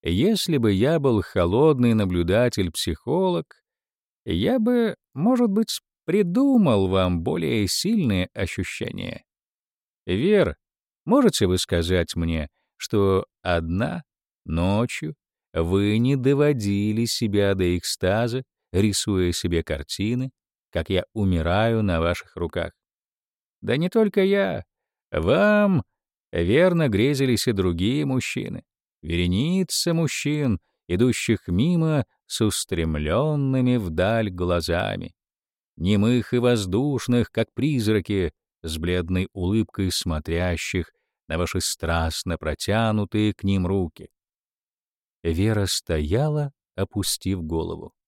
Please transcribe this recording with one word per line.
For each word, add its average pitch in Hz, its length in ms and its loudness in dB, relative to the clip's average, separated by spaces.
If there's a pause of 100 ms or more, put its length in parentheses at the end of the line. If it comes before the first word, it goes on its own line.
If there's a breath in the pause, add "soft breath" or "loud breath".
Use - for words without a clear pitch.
Если 156 540 0
бы 113 160 2
я 131 260 2
был 127 220 2
холодный 120 720 2
наблюдатель-психолог, 117 1700 -2 (600)
я 127 340 0
бы, 233 380 0 (160)
может 233 380 2
быть, 214 300 -2 (300)
придумал 190 800 4
вам 90 340 2
более 104 460 0
сильные 135 640 0
ощущения. - 880 -6 (840)
Вер, 131 500 2 (480)
можете 220 420 4
вы 90 100 2
сказать 87 600 0
мне, 82 320 -2 (280)
что 98 500 2 (160)
одна 92 600 -2 (420)
ночью 101 680 -2 (380)
вы 98 460 2
не 131 180 2
доводили 117 880 0
себя 101 500 0
до 90 240 0
экстаза, 117 640 -2 (300)
рисуя 95 580 0
себе 85 320 -2
картины, 110 720 -4 (400)
как 82 180 -4
я 92 220 0
умираю 98 720 2
на 85 160 0
ваших 85 340 -2
руках? 85 380 -6 (880)
Да 120 160 -2
не 170 120 -2
только 208 360 2
я. 190 400 0 (480)
Вам, 190 720 2 (480)
верно, 151 560 2
грезились 127 580 2
и 123 60 0
другие 95 520 0
мужчины. - 600 -6 (360)
Вереница 120 920 0
мужчин, 147 640 0 (300)
идущих 110 580 0
мимо 156 580 2 (220)
с - 140 -8
устремленными 123 1400 0
вдаль 101 540 0
глазами, 87 840 -2 (680)
немых 117 540 2
и 123 40 2
воздушных, 120 920 0
как - 200 -4
призраки, 107 800 0 (300)
с 80 140 -8
бледной 90 560 -2
улыбкой 98 580 -2
смотрящих 85 1000 -4 (340)
на 80 120 -4
ваши 87 220 -2
страстно 82 760 -4
протянутые 107 960 -2
к - 100 -10
ним 98 240 0
руки. 92 440 -4 (1120)
Вера 98 440 0
стояла, 131 840 -2 (240)
опустив 95 640 -4
голову. 82 520 -6 (140)